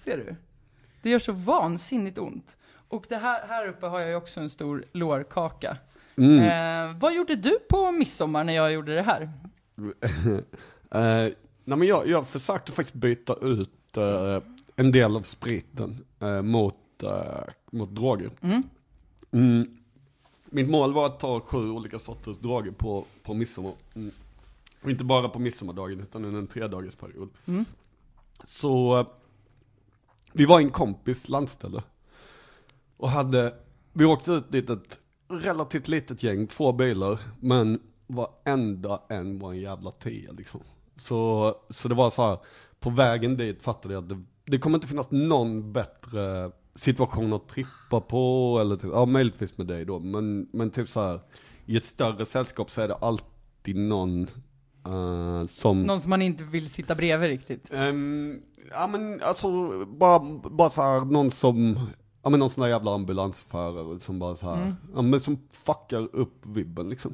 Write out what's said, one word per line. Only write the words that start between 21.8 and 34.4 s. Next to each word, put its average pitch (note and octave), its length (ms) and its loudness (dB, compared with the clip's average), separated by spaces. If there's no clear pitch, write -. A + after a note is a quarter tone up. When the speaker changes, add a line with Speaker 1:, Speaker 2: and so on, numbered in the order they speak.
Speaker 2:
sorters A2 380 -14
droger A2+ 340 -4
på, G2+ 340 -6
på G#2+ 100 -10
midsommar. G#2+ 380 -6
Mm. A2 160 -10
Och C3+ 80 -4
inte C3+ 120 -4
bara B2+ 260 2
på A#2+ 100 -8
midsommardagen, F#2+ 600 -6
utan G#2+ 260 -12
under G#2 140 -6
en G2 80 -8
tredagars F#2+ 480 -10
period. F#2+ 340 -16
Speaker 1:
Mm. F#3 200 -2
Speaker 2:
Så, B2+ 560 2
eh, B2 80 0
vi D3 120 6
var E3+ 140 12
i D3+ 40 6
en C#3 60 2
kompis - 600 -4
landställe. C3 520 -6
Och C3 120 -2
hade, B2+ 440 2
vi D#3 120 6
åkte D#3+ 260 4
ut D3+ 200 -2